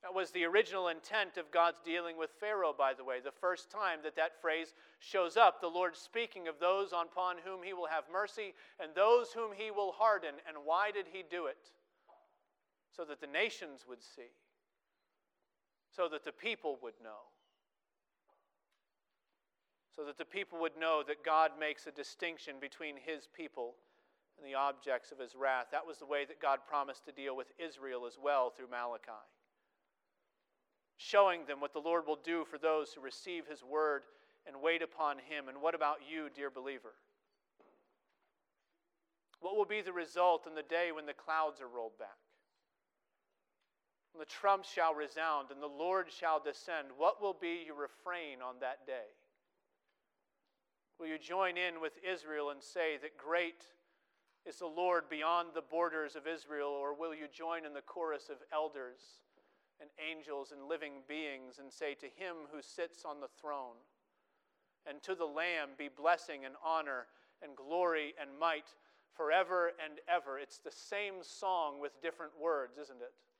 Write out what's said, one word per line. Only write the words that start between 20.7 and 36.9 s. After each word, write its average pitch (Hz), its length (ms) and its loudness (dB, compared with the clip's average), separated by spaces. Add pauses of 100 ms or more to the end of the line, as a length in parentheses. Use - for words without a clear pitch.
know 160 260 4
that 147 220 -4
God 156 340 6
makes 151 300 -4
a 147 40 -12
distinction 147 680 -6
between 143 360 -8
his 147 300 -8
people 127 500 -8 (600)
and 143 100 -18
the 135 80 -8
objects 135 560 0
of 135 80 -16
his 123 160 -8
wrath. 131 380 0
That 151 140 -2
was 156 120 -10
the 147 80 -14
way 143 180 0
that 151 160 -12
God 139 260 2
promised 139 400 -2
to 147 60 -14
deal 135 220 -4
with 131 240 -8
Israel 135 480 -6
as 117 100 -10
well 135 340 4
through 127 180 -14
Malachi, 120 580 -6 (1700)
showing 180 500 6
them 139 140 -4
what 143 120 -4
the 156 80 -4
Lord 165 240 2
will 151 120 0
do 160 280 -2
for 151 140 -10
those 156 360 2
who 151 60 -14
receive 151 460 -8
his 143 160 -12
word 147 440 2 (380)
and 139 160 -14
wait 165 220 4
upon 151 380 0
him. 143 280 -6
And 139 140 -10
what 165 140 4
about 151 260 2
you, 151 280 -6
dear 143 200 -6
believer? 131 460 -10 (2500)